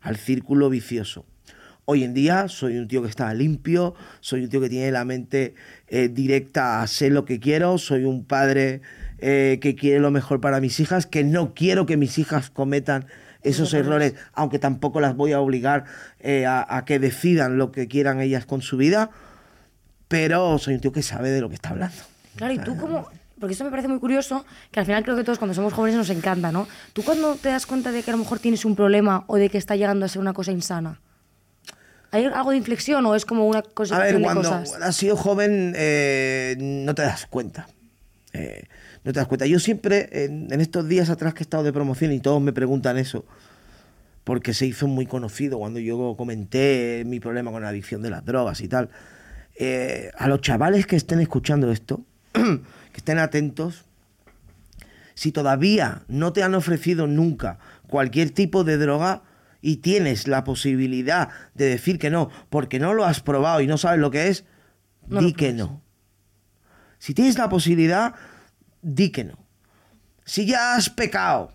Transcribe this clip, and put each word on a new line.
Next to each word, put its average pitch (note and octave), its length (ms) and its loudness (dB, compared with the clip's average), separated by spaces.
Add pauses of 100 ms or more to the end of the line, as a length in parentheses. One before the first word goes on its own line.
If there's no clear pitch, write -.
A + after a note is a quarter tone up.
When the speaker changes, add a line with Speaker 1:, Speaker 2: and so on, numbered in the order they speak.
Speaker 1:
al A2 160 -6
círculo C3+ 520 2
vicioso. A2 560 -6 (600)
Hoy C#3+ 180 2
en B2 100 -4
día E3+ 340 2
soy B2 300 -4
un A#2 100 -6
tío B2 140 -2
que A#2 80 -4
está A2 240 -4
limpio, D#3 640 0 (240)
soy C3 240 -4
un A#2+ 60 -8
tío C3+ 120 0
que B2+ 80 -2
tiene C3 220 -2
la B2 120 0
mente, B2+ 520 -4 (320)
eh, B2 220 2
directa C3 760 0
a A2 40 -2
sé C#3 220 0
lo C#3+ 160 4
que B2 140 -4
quiero, D#3+ 400 2
soy C3 240 0
un C3 200 -2
padre, C3+ 580 2 (360)
eh, C3+ 440 4
que C#3 140 2
quiere C#3+ 240 4
lo C#3+ 120 4
mejor C3+ 300 0
para C3+ 200 2
mis C3 180 -2
hijas, E3+ 280 0
que D3+ 160 0
no D#3+ 320 2
quiero F3+ 320 2
que D#3 100 2
mis C#3 220 0
hijas D3 320 -2
cometan C3+ 560 -2 (360)
esos C#3+ 260 0
Speaker 2:
Esos - 60 -2
errores. D3 380 2
Speaker 1:
errores, - 200 -20
aunque C#3+ 260 -2
tampoco C3+ 400 -2
las C3+ 160 2
voy D3 160 2
a C#3 80 2
obligar, C3+ 460 0 (340)
eh, C3+ 260 0
a, B2+ 200 0 (100)
a B2+ 80 -4
que C#3+ 160 0
decidan C3 580 2
lo C3 140 0
que B2+ 160 -6
quieran C3+ 320 0
ellas C3+ 260 0
con C3+ 160 -4
su - 140 -6
vida, F#3 360 2 (1000)
pero E3 480 2
soy C#3 160 -2
un A#2+ 80 -2
tío C3+ 100 0
que C#3+ 120 -4
sabe - 260 -4
de C3+ 100 2
lo A#2 80 -2
que - 80 -8
está - 140 -12
hablando. F3+ 260 -6 (400)
Speaker 2:
Claro, B3+ 180 -6
¿y - 40 -4
tú - 140 -6
Speaker 1:
O - 20 -6
sea, - 80 -6
Speaker 2:
cómo, D#4+ 280 -6 (300)
porque G3 140 -6
esto F#3+ 100 -8
me C#4 60 -6
parece C4 180 -6
muy C4 120 -2
curioso, C4+ 460 -2 (260)
que - 80 -2
al F#3+ 60 0
final G#3 180 0
creo B3 120 -2
que A#3 80 -2
todos A#3+ 140 -2
cuando G3 160 -4
somos G3 200 0
jóvenes A3 240 2
nos G#3 120 0
encanta, F3 420 -2
¿no? F#3 160 -2 (260)
¿Tú G#3+ 100 -6
cuando D#4 320 2
te C#4 140 -4
das C4 180 -2
cuenta B3+ 240 -4
de A#3 100 -4
que A3+ 80 -6
a A#3 40 0
lo A3+ 60 0
mejor A3 200 -4
tienes A#3 260 0
un G#3+ 100 2
problema G3+ 520 4
o G#3+ 100 0
de G3+ 120 4
que G3+ 100 -2
está G#3 160 -4
llegando G3+ 300 0
a F#3 40 -2
ser F#3+ 120 -6
una F#3+ 120 -2
cosa F#3+ 180 -4
insana? E3+ 480 -6 (1120)
¿Hay A3 140 2
algo C4+ 260 0
de C4+ 60 4
inflexión B3+ 480 0
o G#3+ 100 4
es G#3+ 100 0
como A3 220 2
una A3 120 2
Speaker 1:
A - 20 -4
ver, - 120 -14
Speaker 2:
consecución G3 440 2
de - 60 4
Speaker 1:
cuando F3 260 2
Speaker 2:
cosas? E3+ 320 -4
Speaker 1:
has F3 140 0
sido G3+ 220 2
joven, G3+ 580 2
eh, C3+ 840 2
no C#3 360 -2
te D#3 80 -2
das - 240 -2
cuenta. B2+ 400 -8 (680)
Eh, A1+ 300 -10 (400)
no C3+ 100 -4
te C#3 60 -2
das C3+ 80 -2
cuenta. C3 180 -2
Yo E3 140 4
siempre, G3+ 500 0 (160)
en, D3+ 260 -8
en C#3+ 100 2
estos D#3+ 260 -2
días F3 220 4
atrás D#3+ 240 -2
que - 60 -14
he D#3+ 40 -6
estado D#3 200 -2
de D3 100 0
promoción C#3+ 400 0
y C3 60 -2
todos C#3+ 220 2
me C#3 120 2
preguntan C3 440 0
eso, C3 280 -4 (960)
porque A#2+ 300 -4
se C3+ 120 -2
hizo C3 220 -2
muy C3 180 0
conocido B2+ 540 -6
cuando A2 200 -8
yo A#2 380 -4
comenté A#2+ 880 0
mi B2 140 -6
problema A#2+ 320 -6
con A2 100 -10
la G#2+ 80 -8
adicción G#2 320 -8
de A2+ 80 -6
las E2 160 -10
drogas A#2 360 -2
y G2 60 -8
tal. B2+ 220 -2 (680)
Eh, B2+ 580 -4
a C3 100 0
los C#3 140 2
chavales D#3+ 460 2
que F#3 80 2
estén E3 240 0
escuchando C#3+ 520 0
esto, C3 340 -4 (140)
<clears throat> - 140 -20
que G#3 280 2 (360)
estén D#3+ 220 0
atentos, D#3 640 -2 (1300)
si D#3 160 -2
todavía C#3+ 760 2
no D3+ 260 0
te F#3+ 100 2
han F#3+ 120 2
ofrecido E3 520 0
nunca D3 500 0 (300)
cualquier C#3 440 0
tipo F#3+ 320 2
de D#3 140 2
droga D3+ 460 0 (380)
y D3+ 160 0
tienes D#3+ 500 0
la C3 160 2
posibilidad C3 840 0 (260)
de C#3 100 0
decir C3+ 320 0
que D3 140 -2
no, D#3+ 180 0 (200)
porque C3 300 -2
no E3+ 140 0
lo A3 120 2
has E3 160 0
probado D3 400 2
y C3+ 60 2
no D3+ 100 2
sabes E3+ 220 2
lo D3 120 4
que D3+ 160 0
es, F#3+ 180 -2 (640)
Speaker 2:
No G3+ 140 -2
Speaker 1:
di F3 100 6
Speaker 2:
lo - 40 -4
Speaker 1:
que C#3+ 180 0
Speaker 2:
pruebes. A#2 40 -4
Speaker 1:
no. B2+ 240 -6 (1200)
Si - 140 -8
tienes A#3+ 240 4
la A3+ 120 0
posibilidad, F3 640 4 (680)
di E3 300 2
que A#2+ 120 -6
no. D2 140 -12 (880)
Si G3+ 200 -2
ya A#3+ 300 2
has A3+ 140 2
pecado F#3 640 -2